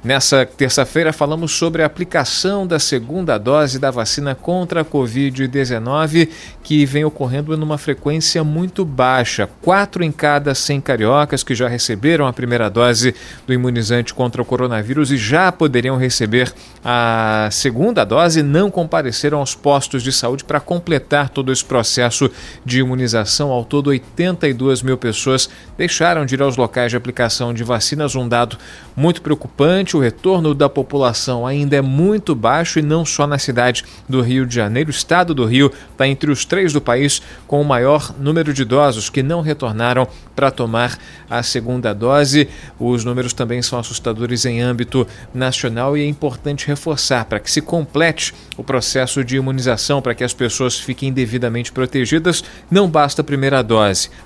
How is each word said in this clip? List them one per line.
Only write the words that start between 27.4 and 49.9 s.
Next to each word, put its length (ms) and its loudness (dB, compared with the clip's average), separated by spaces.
de 80 -6
vacinas, 520 -2
um 140 -2
dado 260 0
muito 280 2
preocupante. 720 0
O 40 4
retorno 540 2
da 140 4
população 800 0
ainda 300 0
é 40 4
muito 540 2
baixo 440 0
e 20 2
não 240 2
só 200 0
na 140 -2
cidade 460 0
do 100 0
Rio 260 2
de 80 -6
Janeiro. 360 0
O 20 -6
estado 420 0
do 120 2
Rio 260 4
tá 100 2
entre 240 0
os 140 0
três 300 0
do 80 0
país 400 0
com 140 0
o 40 2
maior 540 2
número 340 0
de 100 -2
idosos 460 2
que 140 -2
não 160 -2
retornaram 680 0
pra 160 2
tomar 480 -2
a 120 -2
segunda 520 -2
dose. 560 2
Os 280 0
números 260 -2
também 300 -4
são 180 -4
assustadores 640 -4
em 180 -2
âmbito 460 0
nacional 600 -2
e 60 0
é 60 0
importante 600 -4
reforçar, 560 -2
pra 160 -4
que 100 -10
se 120 0
complete 720 0
o 60 -12
processo 600 -2
de 140 -2
imunização, 640 -2